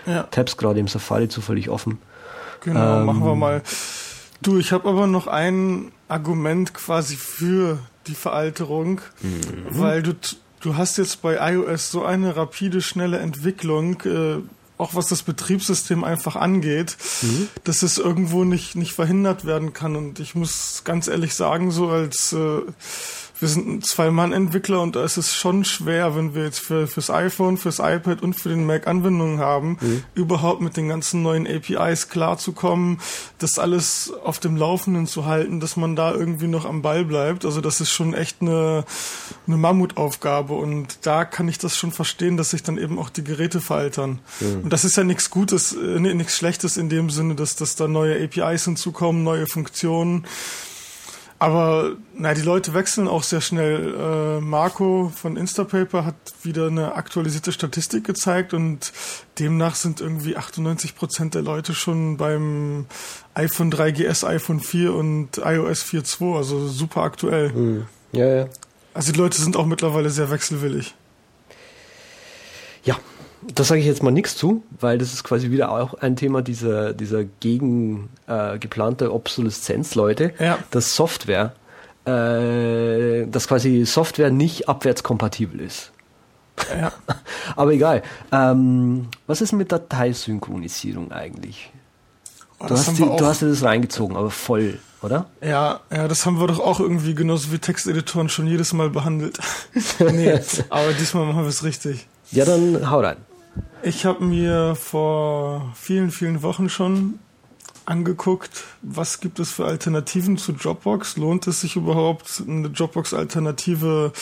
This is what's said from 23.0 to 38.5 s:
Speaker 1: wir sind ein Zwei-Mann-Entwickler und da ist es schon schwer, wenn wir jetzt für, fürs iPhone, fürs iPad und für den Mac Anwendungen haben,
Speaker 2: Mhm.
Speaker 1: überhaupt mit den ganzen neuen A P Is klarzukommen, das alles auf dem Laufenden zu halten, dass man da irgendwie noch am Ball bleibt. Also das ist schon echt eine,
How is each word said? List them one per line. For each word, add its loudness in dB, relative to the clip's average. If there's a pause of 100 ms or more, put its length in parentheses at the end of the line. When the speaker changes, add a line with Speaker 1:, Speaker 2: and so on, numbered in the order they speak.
Speaker 1:
wir 0
sind 0
ein -4
Zwei-Mann-Entwickler 2
und -2
da 0
ist -2
es -2
schon 2
schwer, 0
wenn -2
wir -2
jetzt -6
für, 0
fürs -4
iPhone, 2
fürs -2
iPad 2
und 0
für -6
den 2
Mac 2
Anwendungen 2
haben, 0
Speaker 2:
Mhm. 0 (100)
Speaker 1:
überhaupt 2
mit -2
den -2
ganzen -2
neuen 2
A -2
P -4
Is 0
klarzukommen, 0 (400)
das -2
alles 0 (100)
auf -4
dem 0
Laufenden 0
zu -6
halten, 0
dass -4
man 0
da 2
irgendwie -2
noch -2
am -4
Ball 2
bleibt. -2
Also -2
das -2
ist -2
schon 0
echt -4
eine, 2 (640)